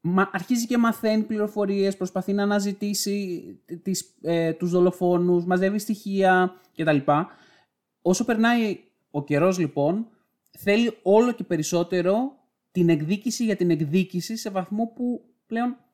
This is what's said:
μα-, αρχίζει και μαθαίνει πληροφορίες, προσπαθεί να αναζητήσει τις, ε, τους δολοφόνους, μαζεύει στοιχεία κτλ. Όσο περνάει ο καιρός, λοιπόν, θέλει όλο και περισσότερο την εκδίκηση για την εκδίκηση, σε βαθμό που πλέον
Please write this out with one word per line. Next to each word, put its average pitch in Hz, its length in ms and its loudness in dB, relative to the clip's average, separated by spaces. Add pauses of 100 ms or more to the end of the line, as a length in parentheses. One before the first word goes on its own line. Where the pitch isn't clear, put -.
μα-, 190 320 0
αρχίζει 233 340 -2
και 240 120 0
μαθαίνει 220 440 2
πληροφορίες, 202 720 -2
προσπαθεί 185 360 -4
να 202 100 0
αναζητήσει 202 1000 -4 (380)
τις, - 400 -6
ε, 165 300 0
τους 170 180 -4
δολοφόνους, 180 720 2
μαζεύει 185 340 0
στοιχεία 190 760 0 (220)
κτλ. 156 200 2 (1040)
Όσο 185 220 0
περνάει 226 540 0 (320)
ο 147 140 -6
καιρός, 170 340 2
λοιπόν, 165 480 -2 (520)
θέλει 220 440 0
όλο 220 300 4
και 226 120 -8
περισσότερο 180 880 -2 (400)
την 175 160 2
εκδίκηση 180 560 0
για 214 120 0
την 175 140 0
εκδίκηση, 175 680 -2
σε 220 140 -8
βαθμό 208 460 -4
που 247 280 -6 (220)
πλέον 240 300 -4 (160)